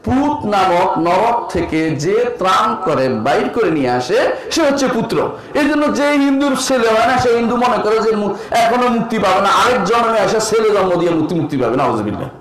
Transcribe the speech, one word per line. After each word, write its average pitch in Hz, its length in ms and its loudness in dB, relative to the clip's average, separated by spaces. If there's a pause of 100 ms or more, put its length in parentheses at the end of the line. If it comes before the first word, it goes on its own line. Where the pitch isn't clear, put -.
পুত 277 420 0
নামক 185 520 2
নরক 202 540 0
থেকে 160 400 -2
যে 185 340 0 (120)
ত্রাণ 185 380 0 (100)
করে 131 240 0
বাইর 117 400 -2
করে 190 220 0
নিয়ে 139 180 -2
আসে, 143 460 0 (160)
সে 320 100 0
হচ্ছে 277 260 2
পুত্র। - 420 -2 (240)
এই 285 160 0
জন্য 294 240 0
যে 285 180 0
হিন্দুর 277 480 2
ছেলে 233 300 0
হয় 220 180 2
না, 254 100 2
সে 247 120 2
হিন্দু 233 260 0
মনে 233 220 0
করে 214 220 0
যে 214 160 2
মু-, 208 180 -2 (180)
এখনো 233 360 2
মুক্তি 226 320 -2
পাবে 190 220 2
না, 196 80 2
আরেক 220 340 2
জন্মে 226 360 2
এসে 202 220 0
ছেলে 220 280 0
জন্ম 190 260 2
দিয়ে 170 160 0
মুক্তি, 160 240 0
মুক্তি 147 220 -2
পাবে, 123 200 0
নাউজুবিল্লাহ। 110 520 -2 (120)